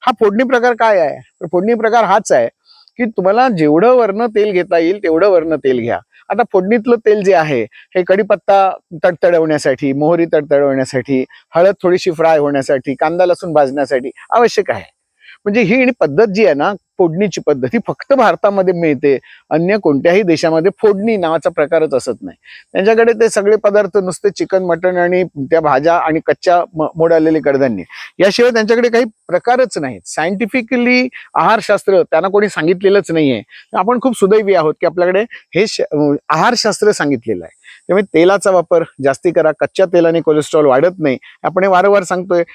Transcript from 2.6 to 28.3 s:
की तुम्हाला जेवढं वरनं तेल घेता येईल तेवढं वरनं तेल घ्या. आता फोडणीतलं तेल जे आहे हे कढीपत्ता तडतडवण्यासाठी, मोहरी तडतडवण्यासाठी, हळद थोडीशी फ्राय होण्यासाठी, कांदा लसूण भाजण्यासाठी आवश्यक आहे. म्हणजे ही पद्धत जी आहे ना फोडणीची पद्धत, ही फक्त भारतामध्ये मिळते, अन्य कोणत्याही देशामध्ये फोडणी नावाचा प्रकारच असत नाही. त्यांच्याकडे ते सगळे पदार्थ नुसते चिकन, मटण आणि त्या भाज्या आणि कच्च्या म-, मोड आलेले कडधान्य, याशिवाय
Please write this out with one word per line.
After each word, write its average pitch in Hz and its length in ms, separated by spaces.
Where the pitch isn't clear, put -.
की 240 80
तुम्हाला 214 440
जेवढं 170 440
वरनं 226 340
तेल 214 260
घेता 180 260
येईल 175 240
तेवढं 165 260
वरनं 165 280
तेल 131 240
घ्या. 110 200
आता 202 140
फोडणीतलं 220 440
तेल 214 260
जे 185 120
आहे 151 300
हे - 420
कढीपत्ता 196 680
तडतडवण्यासाठी, 156 880
मोहरी 165 400
तडतडवण्यासाठी, 139 920
हळद 185 280
थोडीशी 185 280
फ्राय 160 280
होण्यासाठी, 143 560
कांदा 165 320
लसूण 175 260
भाजण्यासाठी 139 580
आवश्यक 220 400
आहे. 104 220
म्हणजे 208 180
ही 233 280
पद्धत 165 340
जी 214 100
आहे 160 100
ना 151 180
फोडणीची 180 420
पद्धत, 131 320
ही 233 140
फक्त - 260
भारतामध्ये 196 600
मिळते, 147 440
अन्य 175 320
कोणत्याही 170 400
देशामध्ये 160 560
फोडणी 214 380
नावाचा 165 340
प्रकारच 160 440
असत 120 280
नाही. 90 140
त्यांच्याकडे 226 400
ते 226 160
सगळे 208 280
पदार्थ 208 400
नुसते 190 340
चिकन, 175 320
मटण 180 340
आणि 180 280
त्या 147 360
भाज्या 147 340
आणि 156 320
कच्च्या 175 380
म-, 156 120
मोड 165 160
आलेले 160 280
कडधान्य, 131 420
याशिवाय 208 320